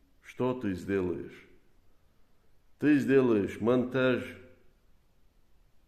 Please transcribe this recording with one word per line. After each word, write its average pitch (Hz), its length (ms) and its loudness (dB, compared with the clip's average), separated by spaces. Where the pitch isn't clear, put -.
что 127 320 -4
ты 104 200 -6
сделаешь. 90 760 -6
Ты 147 200 4
сделаешь 117 640 2
монтаж, 123 600 0